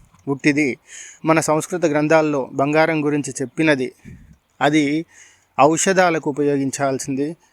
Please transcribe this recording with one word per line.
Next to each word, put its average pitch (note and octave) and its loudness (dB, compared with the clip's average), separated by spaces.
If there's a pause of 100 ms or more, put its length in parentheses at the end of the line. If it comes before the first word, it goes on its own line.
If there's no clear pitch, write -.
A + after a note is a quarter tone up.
(280)
ఉట్టిది. C#3 0 (460)
మన D#3+ 4
సంస్కృత D#3+ -2
గ్రంథాల్లో D3+ 2
బంగారం D3+ 0
గురించి D3 -4
చెప్పినది C3+ 0 (680)
అది D3+ 0 (540)
ఔషధాలకు D#3+ 2
ఉపయోగించాల్సింది. C#3 -2 (160)